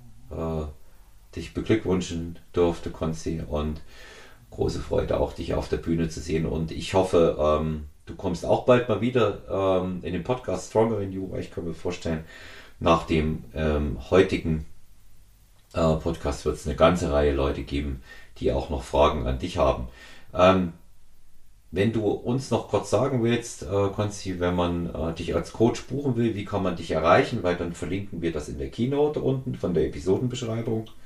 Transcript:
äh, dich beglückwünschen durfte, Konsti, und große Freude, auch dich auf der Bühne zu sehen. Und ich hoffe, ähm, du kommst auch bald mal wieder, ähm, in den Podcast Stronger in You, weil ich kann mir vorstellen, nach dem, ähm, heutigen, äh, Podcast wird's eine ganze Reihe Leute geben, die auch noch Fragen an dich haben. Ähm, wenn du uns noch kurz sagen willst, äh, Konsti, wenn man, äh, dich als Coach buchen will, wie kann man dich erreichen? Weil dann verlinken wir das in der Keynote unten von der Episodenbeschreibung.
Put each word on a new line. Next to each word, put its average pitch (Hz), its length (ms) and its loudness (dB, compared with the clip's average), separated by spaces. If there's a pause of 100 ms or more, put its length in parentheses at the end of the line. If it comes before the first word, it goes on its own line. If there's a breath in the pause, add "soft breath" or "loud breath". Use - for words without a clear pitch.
(300)
äh, 80 320 -4 (720)
dich - 200 -10
beglückwünschen 87 840 0 (140)
durfte, 85 380 2
Konsti, 80 540 -4
und 76 360 -2 (720 soft breath)
große - 280 -2
Freude, - 400 0
auch - 140 0
dich - 220 -6
auf - 140 -2
der - 100 0
Bühne 82 300 0
zu - 120 -8
sehen. 80 260 0
Und 80 240 -2
ich - 240 -4
hoffe, 85 460 6
ähm, 76 460 2 (200)
du - 80 -12
kommst 87 300 -4
auch 87 220 2
bald 123 220 6
mal 104 120 0
wieder, 98 800 2
ähm, 92 200 -4
in - 100 -6
den 87 100 -2
Podcast 92 480 -4
Stronger 110 300 4
in 98 120 -4
You, 95 200 -6
weil 90 80 -4
ich 90 100 -8
kann 87 140 -8
mir 85 100 -4
vorstellen, 85 500 -4 (540 loud breath)
nach 82 260 4
dem, 80 380 0 (100)
ähm, 73 460 0 (120)
heutigen, 87 540 4 (1080)
äh, 82 220 4
Podcast 78 480 -4
wird's - 220 -2
eine 69 100 -2
ganze 85 360 6
Reihe 73 220 4
Leute 69 300 0
geben, 69 380 -4 (360 soft breath)
die - 140 0
auch - 180 -2
noch 69 140 -4
Fragen 73 420 2
an 65 140 -2
dich - 180 -4
haben. 64 300 2 (440 soft breath)
Ähm, 92 420 6 (1000)
wenn 101 200 4
du 107 140 0
uns 123 460 0
noch - 160 0
kurz - 220 0
sagen 123 340 2
willst, 117 400 -2
äh, 98 280 2
Konsti, 98 460 -4
wenn 87 160 2
man, 87 400 0
äh, 82 180 -2
dich 82 220 -4
als - 180 -2
Coach 120 300 2
buchen 131 340 -2
will, 113 200 2
wie 101 80 -4
kann 98 180 -2
man 92 140 0
dich 82 160 -6
erreichen? 87 500 4
Weil 87 140 2
dann 85 160 -4
verlinken 85 500 -6
wir 82 80 0
das 76 180 -4
in 69 100 -8
der 69 120 -6
Keynote 143 500 0
unten 131 360 0
von - 180 -2
der 80 120 4
Episodenbeschreibung. 113 1000 -2 (180 soft breath)